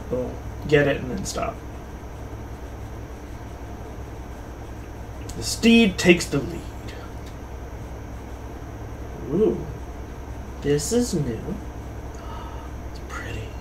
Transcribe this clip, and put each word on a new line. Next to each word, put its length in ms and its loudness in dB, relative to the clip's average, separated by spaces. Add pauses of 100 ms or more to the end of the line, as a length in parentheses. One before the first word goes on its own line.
(100)
we'll 200 0 (380)
get 180 8
it 120 4
and 120 -4
then 140 -2
stop. 300 -2 (3750)
The 60 -4
steed 540 8
takes 300 8
the 120 2
lead. 220 -2 (2750)
Ooh. 340 6 (920)
This 320 4
is 220 6
new. 260 2 (1500)
It's 180 -8
pretty. 400 -4 (120)